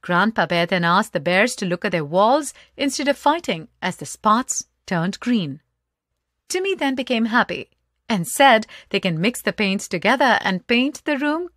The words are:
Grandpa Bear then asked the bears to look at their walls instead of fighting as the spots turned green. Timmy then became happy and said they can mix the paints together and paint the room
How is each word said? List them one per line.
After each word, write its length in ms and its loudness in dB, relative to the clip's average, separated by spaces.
Grandpa 400 2
Bear 200 0
then 180 -2
asked 280 2
the 60 -4
bears 380 0
to 100 -6
look 180 -4
at 60 -2
their 140 -2
walls 500 2
instead 320 -2
of 100 0
fighting 480 -2
as 140 -4
the 100 -14
spots 640 -2
turned 320 -2
green. 420 -2
Timmy 280 -2
then 180 0
became 300 -2
happy 460 -2
and 160 0
said 440 4
they 100 0
can 200 -2
mix 220 -2
the 100 -2
paints 360 -2
together 540 2
and 260 -4
paint 360 0
the 140 0
room 380 -2